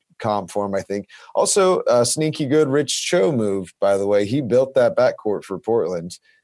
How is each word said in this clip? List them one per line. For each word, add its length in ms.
comp 320
for 140
him, 100
I 60
think. 260
Also, 520
a 180
sneaky 400
good 220
Rich 420
Cho 220
move, 480
by 180
the 100
way. 180
He 160
built 320
that 240
backcourt 480
for 140
Portland, 580